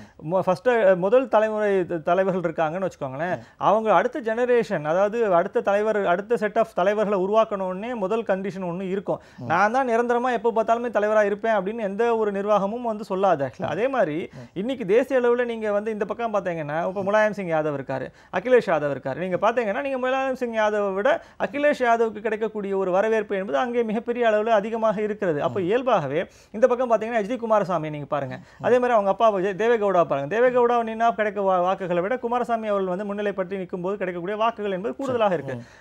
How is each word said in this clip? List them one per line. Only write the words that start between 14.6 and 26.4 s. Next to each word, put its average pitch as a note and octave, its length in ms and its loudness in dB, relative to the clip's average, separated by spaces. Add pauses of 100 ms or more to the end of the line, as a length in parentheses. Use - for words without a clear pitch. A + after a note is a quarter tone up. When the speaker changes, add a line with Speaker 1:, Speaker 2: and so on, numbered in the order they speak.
Speaker 2:
தேசிய B3+ 340 4
அளவுல A#3+ 240 2
நீங்க A3 280 -4
வந்து G#3 180 -2
இந்த G#3 140 -4
பக்கம் G#3+ 300 -4
பாத்தீங்கன்னா, E3+ 540 -2
இப்ப F#3+ 140 -4
முலாயம் G#3+ 280 2
சிங் G3 180 -6
யாதவ் D#3 280 0
இருக்காரு, C3+ 300 -6 (260)
அகிலேஷ் A3+ 340 2
யாதவ் D3 260 0
இருக்காரு. C3 240 -6
நீங்க F3+ 200 -2
பாத்தீங்கன்னா, A3+ 460 0
நீங்க C4+ 160 -4
முலாயம் C4 340 -2
சிங் A#3+ 220 -6
யாதவை G#3+ 400 0
விட G3+ 140 0 (300)
அகிலேஷ் C#4+ 440 0
யாதவுக்கு A3+ 380 2
கிடைக்கக்கூடிய G#3 560 -4
ஒரு F#3+ 140 0
வரவேற்பு G#3 460 0
என்பது G#3+ 220 -2
அங்கே A#3+ 240 0
மிகப்பெரிய A#3 460 -2
அளவுல G#3+ 200 2
அதிகமாக A3 540 2
இருக்கிறது. G3+ 400 -2
அப்ப D#3+ 180 -2
Speaker 1:
ம். F3+ 40 -2
Speaker 2:
இயல்பாகவே F#3 560 0 (320)